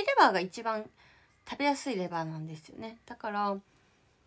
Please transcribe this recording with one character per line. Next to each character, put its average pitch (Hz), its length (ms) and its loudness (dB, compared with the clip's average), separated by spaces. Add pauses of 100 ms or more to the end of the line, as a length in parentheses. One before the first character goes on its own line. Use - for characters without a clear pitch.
レ 554 120 2
バ 302 120 10
ー - 20 0
が 185 80 2
一 185 240 -6
番 220 260 -4 (600)
食 247 80 -10
べ 285 80 0
や 285 100 4
す 277 140 -6
い 226 60 0
レ 180 120 -2
バ 170 140 -2
ー - 40 -2
な 160 120 -6
ん 156 80 -8
で 160 100 -12
す - 140 -18
よ - 80 -20
ね。 226 300 -12
だ 240 80 -14
か 220 160 -8
ら、 202 260 0 (680)